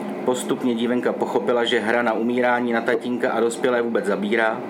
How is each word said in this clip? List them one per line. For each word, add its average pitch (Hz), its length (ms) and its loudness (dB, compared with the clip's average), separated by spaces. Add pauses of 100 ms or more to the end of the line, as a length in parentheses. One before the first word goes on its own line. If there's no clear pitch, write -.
(240)
postupně 127 500 -2
dívenka 117 380 0
pochopila, 117 520 0
že 117 160 0
hra 113 220 2
na 117 100 0
umírání 123 600 0
na 117 80 2
tatínka 123 520 0
a 113 80 0
dospělé 120 420 2
vůbec 113 220 0
zabírá 107 640 0